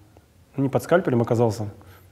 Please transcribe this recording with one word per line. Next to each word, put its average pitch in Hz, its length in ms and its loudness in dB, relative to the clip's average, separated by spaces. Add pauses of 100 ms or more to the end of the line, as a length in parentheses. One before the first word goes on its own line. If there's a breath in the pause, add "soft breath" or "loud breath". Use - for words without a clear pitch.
(560)
не 135 120 0
под 127 160 -2
скальпелем 160 380 2
оказался, 113 460 0 (440 loud breath)